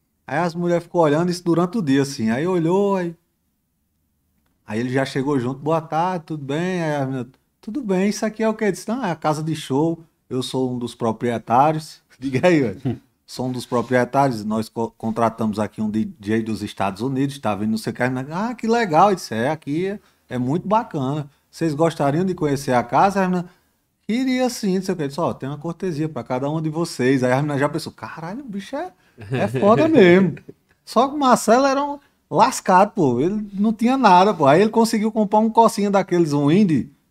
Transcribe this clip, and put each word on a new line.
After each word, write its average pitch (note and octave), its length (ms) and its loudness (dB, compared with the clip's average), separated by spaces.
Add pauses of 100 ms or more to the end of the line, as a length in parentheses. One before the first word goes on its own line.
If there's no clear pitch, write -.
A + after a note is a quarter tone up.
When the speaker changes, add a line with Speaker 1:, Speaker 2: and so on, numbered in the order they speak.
(260)
Speaker 1:
Aí C3+ 120 -4
as E3+ 160 -2
mulheres E3+ 300 -2
ficou F3 180 0
olhando D#3+ 280 4
isso F3 120 -6
durante F3 360 0
o G#3 40 -2
dia, C#3 200 2
assim, B2+ 260 -4
aí C3 180 0
olhou, F#3+ 500 2
aí... F3 200 -4 (1500)
Aí G#2+ 140 -6
ele B2+ 100 -4
já C3+ 160 0
chegou C#3 340 -2
junto, C3+ 200 -6
"Boa D#3 200 0
tarde, E3 460 -4
tudo D3+ 180 -10
bem?" E3+ 380 -4
Aí D3+ 140 -2
a C#3 100 -2
menina, C3 220 -6 (320)
"Tudo A3 220 -10
bem, G3 280 0
isso G#3+ 160 -4
aqui A3 160 -6
é A3 60 2
o A3 60 0
quê?" A3 160 -2
Disse, - 180 -8
"Não, B3 140 -4
é F#3+ 80 -2
a D#3 60 -4
casa D#3 260 -2
de D#3 140 -4
show, D#3+ 480 -2 (240)
eu B2+ 140 -4
sou B2+ 320 -4
um B2 40 -6
dos A#2+ 160 -8
proprietários." B2 1160 0
<laughs> - 100 -20
Diga C3 280 0
aí, E3 120 6
velho. A2 400 -4 (260)
"Sou B2+ 200 -8
um B2+ 60 -6
dos B2 140 -8
proprietários, B2 800 0
nós A2 240 -2
co-, A2+ 220 -6
contratamos A2+ 680 -2
aqui G#2 220 -6
um G#2+ 100 -2
D G#2+ 180 -2 (120)
J G#2+ 220 -2
dos G#2+ 200 -6
Estados G2 400 -6
Unidos, C#3 360 -4
tá G#2+ 160 -2
vindo G#2+ 160 -4
não A2 80 -2
sei A2+ 140 -6
o - 40 -10
que." C3 60 -4
A B2+ 80 0
menina, D3+ 400 -6
"Ah, B3 40 -8
que A3+ 120 -8
legal." G#3 440 4
Eu F#3+ 60 0
disse, - 180 -10
"É, A#2 160 0
aqui D#3 360 -4
é, G3+ 140 -8 (280)
é B2+ 100 -6
muito C#3+ 300 -4
bacana. D#3 640 -4 (200)
Vocês E3 240 -4
gostariam D#3 500 0
de F#3 100 -2
conhecer C#3+ 380 -2
a A#2+ 100 2
casa?" F#3+ 420 2
A F3+ 40 0
menina, F3 200 -2 (580)
"Queria B3+ 440 0
sim, G3 260 -2
não F#3+ 60 -2
sei F#3+ 100 -4
o F3 40 -2
que." E3+ 80 -6
Eu C#3 40 -4
disse, C#3+ 120 -8
"Ó, C#3 120 0
tem C3 160 -8
uma D3 100 -8
cortesia D#3+ 500 -6
pra C3+ 140 -8
cada C3 280 -4
um D#3+ 100 -4
de D#3+ 80 -4
vocês." C#3+ 560 0
Aí B2 80 4
a B2+ 40 4
menina C#3+ 220 -2
já C#3+ 100 2
pensou, E3 240 -6
"Caralho, D#3+ 480 -14
o C#4+ 80 -16
bicho G3 280 -12
é, F4+ 160 -10 (400)
é D3+ 160 -2
foda G#3 400 2
Speaker 2:
<laughs> - 0 -
Speaker 1:
mesmo." F#3 480 6 (480)
Só B3+ 240 2
que C4+ 60 -8
o D4+ 40 -6
Marcelo B3+ 480 4
era C4+ 160 0
um C#4+ 160 -6 (320)
lascado, G3+ 640 4
pô. B2+ 280 2
Ele G#3 340 -2
não G#3 180 0
tinha A#3+ 240 0
nada, G3+ 380 6
pô. D3+ 120 2
Aí D3 140 8
ele A3 100 4
conseguiu A3 420 2
comprar G#3+ 260 2
um A3+ 120 2
Corsinha G#3 400 2
daqueles, F3 420 2
um C#3+ 180 2
Indy, E3 400 2 (200)